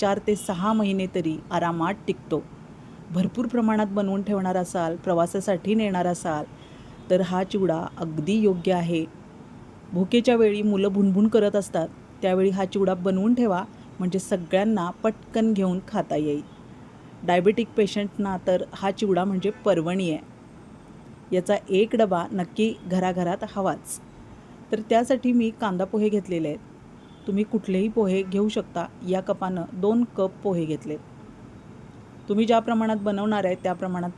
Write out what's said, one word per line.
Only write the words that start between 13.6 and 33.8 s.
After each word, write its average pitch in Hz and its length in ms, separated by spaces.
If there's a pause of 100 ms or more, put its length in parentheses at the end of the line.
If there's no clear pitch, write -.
म्हणजे 180 200
सगळ्यांना 185 720
पटकन 220 640
घेऊन 190 360
खाता - 280
येईल. 151 260 (800)
डायबेटिक 180 540
पेशंटना 202 600 (100)
तर 185 160 (120)
हा 196 160
चिवडा 190 340
म्हणजे 196 260
पर्वणी 180 600
आहे. 156 80 (1160)
याचा 185 180 (140)
एक 220 280
डबा 185 360
नक्की 214 420 (120)
घराघरात 180 500 (200)
हवाच. 180 440 (720)
तर 220 80
त्यासाठी 247 520
मी 233 180
कांदा 190 340
पोहे 214 240
घेतलेले 180 400
आहेत. 147 100 (680)
तुम्ही 202 180
कुठलेही 202 440
पोहे 196 340
घेऊ 196 260
शकता. 185 380 (220)
या 185 120
कपानं 185 420 (100)
दोन 214 320
कप 190 260 (120)
पोहे 175 220
घेतलेत. 151 340 (1300)
तुम्ही 208 160
ज्या 226 140
प्रमाणात 220 420
बनवणार 202 440
आहे 185 100
त्या 185 180
प्रमाणात 180 460